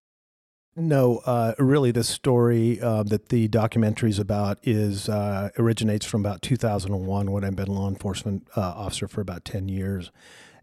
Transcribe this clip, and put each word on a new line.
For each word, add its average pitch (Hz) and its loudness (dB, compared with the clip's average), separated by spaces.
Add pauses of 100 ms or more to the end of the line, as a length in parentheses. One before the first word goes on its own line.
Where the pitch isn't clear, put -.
(760)
No, 139 4
uh, 117 2
really, 139 4
the 117 2
story, 120 2
uh, 113 0
that 104 -2
the 113 2
documentary's 107 2
about 101 -2
is, 104 0
uh, 101 -2
originates 110 2
from 104 -2
about 101 -4
two 131 0
thousand 101 -2
and 92 -4
one, 98 -2
when 98 -2
I've 98 -4
been 95 -4
a 98 -2
law 98 -2
enforcement, 98 -6 (100)
uh, 113 0
officer 95 -6
for - -8
about 92 -8
ten 95 -6
years. 95 -4 (500)